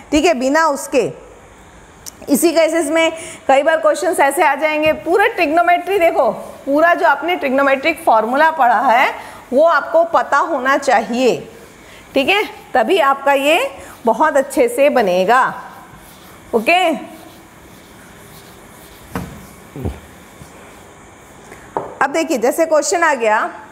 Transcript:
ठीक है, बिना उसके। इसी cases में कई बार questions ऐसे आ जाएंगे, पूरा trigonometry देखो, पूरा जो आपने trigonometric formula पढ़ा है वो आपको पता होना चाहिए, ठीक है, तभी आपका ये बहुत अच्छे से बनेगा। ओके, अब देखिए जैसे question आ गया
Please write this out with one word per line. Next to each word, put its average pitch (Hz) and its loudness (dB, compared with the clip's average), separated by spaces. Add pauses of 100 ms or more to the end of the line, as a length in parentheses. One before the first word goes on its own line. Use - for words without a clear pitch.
(100)
ठीक 302 2
है, 339 4
बिना 269 0
उसके। 254 -2 (1160)
इसी 320 2
cases 320 0
में 320 0 (360)
कई 269 4
बार 320 2
questions 320 0
ऐसे 285 2
आ 294 2
जाएंगे, 302 0
पूरा 392 0
trigonometry 349 0
देखो, 320 2 (360)
पूरा 311 2
जो 339 0
आपने 311 0
trigonometric 277 0
formula 254 2
पढ़ा 240 2
है 269 2 (400)
वो 277 4
आपको 330 2
पता 277 0
होना 285 0
चाहिए, 240 0 (800)
ठीक 269 0
है, 392 0 (300)
तभी 254 2
आपका 269 0
ये 311 0 (340)
बहुत 262 0
अच्छे 262 0
से 277 2
बनेगा। 214 2 (1120)
ओके, 330 2 (4000)
अब 262 0
देखिए 320 -2
जैसे 302 0
question 311 0
आ 311 2
गया 226 0 (340)